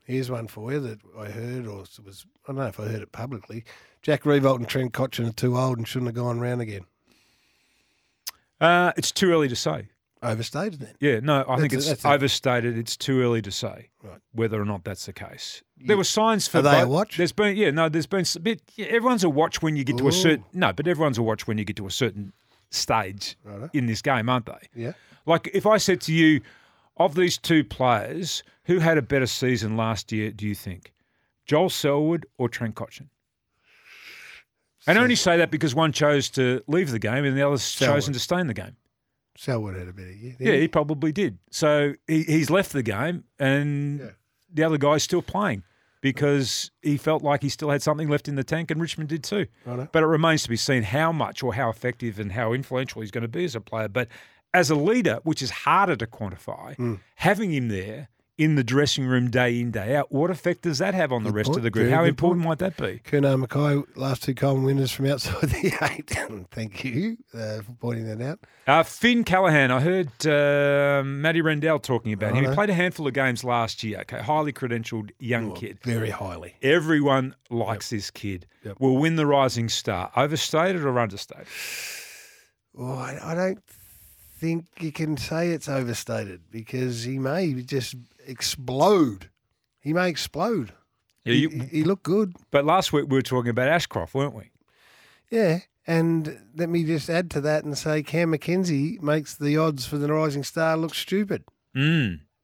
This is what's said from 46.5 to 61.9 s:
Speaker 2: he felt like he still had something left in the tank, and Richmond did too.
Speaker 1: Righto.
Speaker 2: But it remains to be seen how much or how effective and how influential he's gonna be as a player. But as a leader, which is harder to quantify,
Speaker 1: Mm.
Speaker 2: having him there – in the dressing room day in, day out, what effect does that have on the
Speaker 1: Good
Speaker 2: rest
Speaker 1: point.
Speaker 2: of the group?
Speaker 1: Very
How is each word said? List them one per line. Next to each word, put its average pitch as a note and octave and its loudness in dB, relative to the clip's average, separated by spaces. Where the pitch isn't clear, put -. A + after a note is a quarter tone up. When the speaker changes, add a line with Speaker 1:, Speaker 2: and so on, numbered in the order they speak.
Speaker 2:
he D3 0
felt D#3 0
like C#3+ 0
he C#3+ -2
still D3+ -4
had C#3+ 0
something D3+ 0
left D3 0
in C#3+ -4
the C3 -2
tank, E3 -4
and D#3 -2
Richmond D#3 -6
did D#3 -6
too. G#3 -2
Speaker 1:
Righto. B2 -8
Speaker 2:
But D#3+ 4
it - 4
remains D#3+ 4
to - -8
be A#2 0
seen B2 2
how D3 0
much C3+ -4
or A#2+ -2
how B2 -2
effective A2 -6
and G2+ -4
how A2+ -2
influential B2+ -4
he's G#2+ -10
gonna A#2 -4
be E3 -4
as B2+ -6
a G#2+ -4
player. A2 -4
But A#2+ -2
as E3+ 4
a D3+ 4
leader, E3+ 2
which D#3 -2
is A#2+ -4
harder F3 2
to A2+ -4
quantify, - -12
Speaker 1:
Mm. A#2 -4
Speaker 2:
having G3 2
him B2+ 0
there – G#2+ -6
in D#3 4
the C3 4
dressing C3+ 2
room B2+ 2
day A#2+ 2
in, A#2+ -2
day G#2+ -2
out, C#3+ -2
what D3+ 2
effect F3 -2
does D3+ -2
that F#3+ 0
have D#3+ 0
on A#2 -2
the A2 -2
Speaker 1:
Good G#2 -2
Speaker 2:
rest G#2 0
Speaker 1:
point. C#3+ 2
Speaker 2:
of A#2 -2
the A#2 2
group? A2+ 2
Speaker 1:
Very B2 4